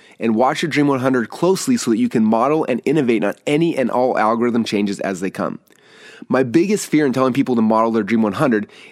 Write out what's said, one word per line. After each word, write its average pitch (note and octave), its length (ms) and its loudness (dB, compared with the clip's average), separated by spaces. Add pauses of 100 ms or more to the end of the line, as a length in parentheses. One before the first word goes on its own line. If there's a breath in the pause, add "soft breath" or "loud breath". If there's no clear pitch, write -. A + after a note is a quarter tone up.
(200 soft breath)
and A2+ 160 -2
watch C3 260 0
your E3+ 80 -4
Dream C#3+ 180 2
one C3+ 120 0
hundred B2+ 300 0
closely E3+ 460 0
so A#2 160 -2
that G#2+ 60 2
you A#2+ 120 0
can A2+ 160 0
model B2+ 400 2
and B2 200 -4
innovate B2+ 380 2
on G2+ 120 -2 (120)
any D#3 300 0
and A#2+ 120 -2
all B2 280 0
algorithm A2+ 460 0
changes G2+ 380 -2
as F#2+ 180 -6
they F#2 100 -4
come. - 300 -8 (680 loud breath)
My C3 160 2
biggest E3+ 440 0
fear D3+ 180 2
in B2+ 80 0
telling C3 200 0
people B2+ 220 0
to A2+ 60 2
model A2 300 2
their A2 120 0
Dream A2+ 180 0
one G#2 120 0
hundred A#2 360 0 (220 loud breath)